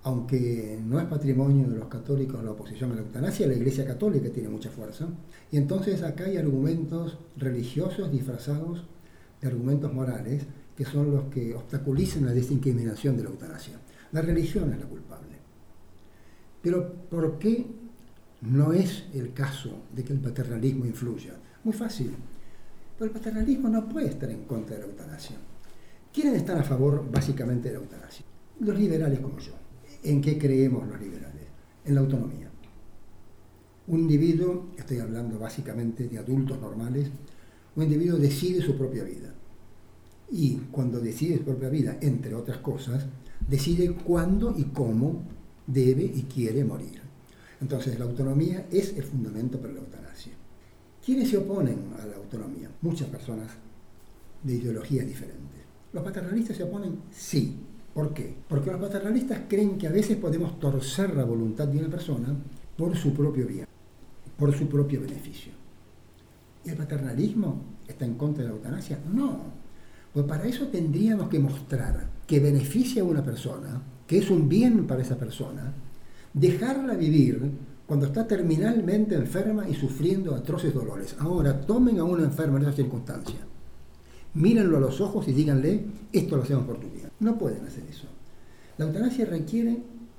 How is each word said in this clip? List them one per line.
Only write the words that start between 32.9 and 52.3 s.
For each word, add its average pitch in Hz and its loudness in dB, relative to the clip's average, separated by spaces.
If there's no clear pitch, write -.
Un 165 2
individuo, 165 4
estoy 123 -4
hablando 113 -4
básicamente 117 -6
de 110 -8
adultos 131 0
normales, 123 -4
un 151 0
individuo 160 4
decide 160 2
su 143 2
propia 127 -2
vida. - -10
Y 151 2
cuando 123 -2
decide 147 0
su - -4
propia 131 -2
vida, 135 2
entre 117 0
otras - -6
cosas, 131 -4
decide 170 4
cuándo 190 2
y 147 0
cómo 131 0
debe 131 4
y 127 -2
quiere 120 0
morir. - -4
Entonces, 123 -2
la 120 -4
autonomía 139 0
es 185 2
el 139 -4
fundamento 117 -4
para 107 -10
la 90 -12
eutanasia. - -14
¿Quiénes 254 2
se 208 4
oponen 165 2
a 107 -10
la 101 -10
autonomía? 98 -10